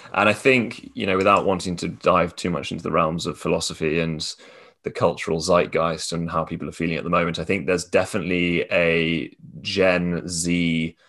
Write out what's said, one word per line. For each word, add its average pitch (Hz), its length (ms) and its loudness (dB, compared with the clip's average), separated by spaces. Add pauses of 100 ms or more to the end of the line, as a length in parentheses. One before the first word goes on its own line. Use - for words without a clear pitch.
(140)
And 101 140 4
I 104 60 4
think, 120 600 2
you 110 100 -6
know, 98 120 2
without 95 300 4
wanting 92 300 0
to 95 120 -6
dive 87 480 2
too 90 140 -2
much 73 200 -4
into 87 140 -8
the 85 80 -2
realms 82 340 0
of 78 120 -4
philosophy 82 600 -2
and 80 260 -2 (580)
the - 80 -6
cultural 82 500 0
zeitgeist 82 720 0
and 85 180 -4
how 82 120 -2
people 80 240 -8
are 80 60 -10
feeling 82 240 -4
at - 80 -6
the 85 60 -6
moment, 85 280 0
I 80 60 -6
think 95 220 -2
there's 90 180 0
definitely 87 800 0 (100)
a 82 580 2 (300)
Gen 90 680 0
Z 85 720 0 (120)